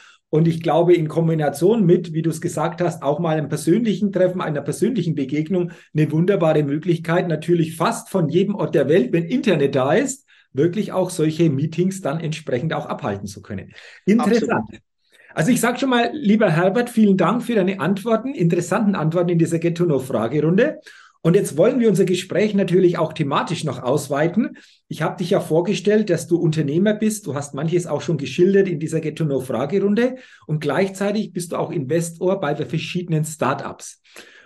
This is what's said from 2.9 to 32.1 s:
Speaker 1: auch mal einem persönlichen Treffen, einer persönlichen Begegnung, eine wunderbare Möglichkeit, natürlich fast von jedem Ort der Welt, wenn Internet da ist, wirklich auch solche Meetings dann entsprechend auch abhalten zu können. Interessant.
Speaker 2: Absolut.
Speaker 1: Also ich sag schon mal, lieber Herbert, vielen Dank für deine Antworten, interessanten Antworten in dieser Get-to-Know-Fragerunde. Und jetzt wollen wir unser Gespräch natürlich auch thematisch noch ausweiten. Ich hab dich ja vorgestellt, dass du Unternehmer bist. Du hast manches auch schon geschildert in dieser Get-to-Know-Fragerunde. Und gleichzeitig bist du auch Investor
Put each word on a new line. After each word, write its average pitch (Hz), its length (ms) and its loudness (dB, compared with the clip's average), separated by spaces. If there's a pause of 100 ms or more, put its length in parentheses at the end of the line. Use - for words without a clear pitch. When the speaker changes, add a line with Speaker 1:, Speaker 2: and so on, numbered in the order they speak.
Speaker 1:
auch 151 160 0
mal 165 180 0
einem 147 120 -2
persönlichen 202 640 0
Treffen, 180 280 2
einer 151 200 -4
persönlichen 170 560 -2
Begegnung, 156 560 -2 (200)
eine 151 200 0
wunderbare 165 500 2
Möglichkeit, 165 640 -2
natürlich 165 480 0
fast - 340 -2
von 170 200 0
jedem 190 260 2
Ort 160 220 -2
der 135 120 2
Welt, 190 240 2
wenn 170 120 0
Internet 165 500 0
da 135 200 2
ist, 262 340 -2 (240)
wirklich 175 400 0
auch 180 180 -2
solche 156 400 0
Meetings 156 500 -2
dann 147 200 -4
entsprechend 151 540 -4
auch 151 120 -6
abhalten 101 400 -6
zu - 160 -14
können. - 300 -12 (340)
Interessant. 220 460 2
Speaker 2:
Absolut. - 300 -6 (520)
Speaker 1:
Also 196 160 2
ich 247 100 2
sag 240 200 0
schon 269 100 0
mal, 240 220 2
lieber 208 380 4
Herbert, 190 400 2
vielen 202 260 4
Dank 190 260 2
für 240 140 -2
deine 190 240 0
Antworten, 220 540 -2
interessanten 180 600 0
Antworten 165 360 0
in 170 80 2
dieser 165 200 2
Get-to-Know-Fragerunde. 160 1200 0 (420)
Und 170 140 4
jetzt 180 200 -2
wollen 233 220 4
wir 226 100 4
unser 190 180 4
Gespräch 185 480 -2
natürlich 180 440 2
auch 160 140 -2
thematisch 160 500 -2
noch 135 180 -4
ausweiten. 147 760 -2 (320)
Ich - 140 -8
hab 175 160 -4
dich 175 120 -4
ja 190 80 4
vorgestellt, 202 680 2
dass 170 180 0
du 170 100 0
Unternehmer 160 580 2
bist. 214 320 -4
Du 135 80 -6
hast 139 200 -8
manches 151 320 -2
auch 147 140 -4
schon 165 160 -2
geschildert 180 520 2
in 151 120 -4
dieser 156 200 -4
Get-to-Know-Fragerunde. 160 1160 -2 (320)
Und 151 120 -2
gleichzeitig 190 720 -2
bist - 200 -8
du - 60 -6
auch - 120 -4
Investor 165 720 -2